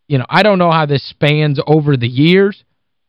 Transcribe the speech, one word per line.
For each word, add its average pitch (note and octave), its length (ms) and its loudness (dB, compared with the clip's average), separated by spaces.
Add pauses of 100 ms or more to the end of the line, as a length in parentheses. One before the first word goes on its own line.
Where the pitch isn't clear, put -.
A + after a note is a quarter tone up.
you C#3+ 100 0
know, B2 100 -6
I F3 140 0
don't G3+ 160 2
know F3 140 2
how D#3+ 120 0
this C#3+ 240 -4
spans D3+ 600 -2
over D3 280 2
the A#2+ 120 -2
years, F3 560 0 (440)